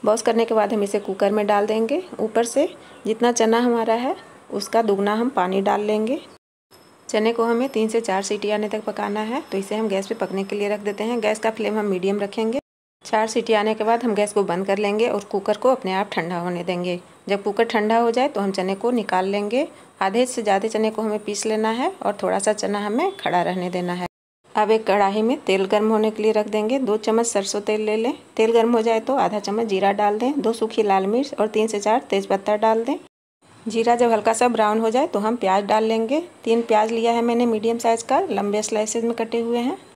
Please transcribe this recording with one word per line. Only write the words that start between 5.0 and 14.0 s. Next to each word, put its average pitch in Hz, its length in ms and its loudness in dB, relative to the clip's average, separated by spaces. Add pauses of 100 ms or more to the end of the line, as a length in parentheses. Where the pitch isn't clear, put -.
हम 233 160 0
पानी 190 320 0
डाल 202 200 2
लेंगे। 220 380 -2 (880)
चने 220 240 2
को 233 120 0
हमें 233 240 2
तीन 220 180 0
से 226 140 0
चार 196 220 -2
सीटी 208 280 -4
आने 214 180 -2
तक 214 140 -6
पकाना 208 380 -4
है, 233 200 -4
तो 208 160 -6
इसे 196 180 -4
हम 220 120 -2
गैस 196 200 -2
पे 226 80 -4
पकने 190 280 -4
के 196 120 -6
लिए 202 140 -2
रख 208 100 -2
देते 202 240 -6
हैं। 240 180 -2
गैस 214 180 0
का 220 120 -2
फ्लेम 214 260 -4
हम 208 80 -2
मीडियम 196 360 -2
रखेंगे। 220 380 -4 (460)
चार 220 220 0
सीटी 226 260 0
आने 214 200 2
के 220 100 -4
बाद 233 200 2